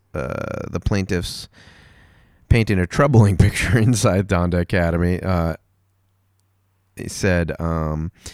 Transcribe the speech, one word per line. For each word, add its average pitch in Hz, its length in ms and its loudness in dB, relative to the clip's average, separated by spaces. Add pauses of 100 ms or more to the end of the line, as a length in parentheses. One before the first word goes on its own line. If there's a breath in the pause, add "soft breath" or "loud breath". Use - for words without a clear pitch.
(120)
uh, - 580 -8
the 87 100 -6
plaintiffs 92 680 -4 (1000 soft breath)
painting 110 280 4
a 90 80 2
troubling 110 500 4
<laughs> - 20 -4
picture 98 400 2
inside 104 500 2
Donda 87 320 0
Academy. 87 640 0
Uh, 85 320 -2 (1400)
he - 140 -12
said, 87 500 -2
um, 80 540 -4 (220 loud breath)